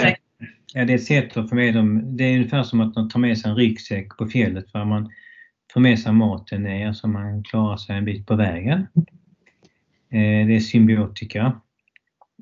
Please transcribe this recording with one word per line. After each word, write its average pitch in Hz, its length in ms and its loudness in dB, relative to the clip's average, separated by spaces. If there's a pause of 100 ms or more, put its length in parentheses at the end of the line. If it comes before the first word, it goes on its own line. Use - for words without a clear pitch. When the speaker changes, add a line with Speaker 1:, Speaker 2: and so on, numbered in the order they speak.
Speaker 1:
säkert. - 160 0 (540)
Speaker 2:
ja, 127 120 0
det 127 80 2
är - 20 4
ett 117 100 -2
sätt 143 320 0
att 110 120 -4
få 123 60 -2
med 120 180 2
dem. 113 440 0
Det 131 60 0
är 127 120 2
ungefär 127 280 0
som 120 180 0
att 110 140 -2
man 110 140 -2
tar 120 100 -2
med 117 180 2
sig 107 140 -4
en 107 60 -2
ryggsäck 110 600 -2
på 110 100 -4
fjället, 95 440 -2
för 104 140 -6
man 107 260 -2 (600)
får 127 80 0
med 120 180 6
sig 110 140 -2
maten 101 500 0
ner 101 300 -4
så 110 140 -8
man 104 360 -6
klarar 107 340 -2
sig - 200 -10
en 104 80 -2
bit 101 220 -6
på 107 80 0
vägen. 104 520 0 (1200)
Eh, 107 380 2
det 113 80 4
är 110 40 4
symbiotika. 110 1000 2 (840)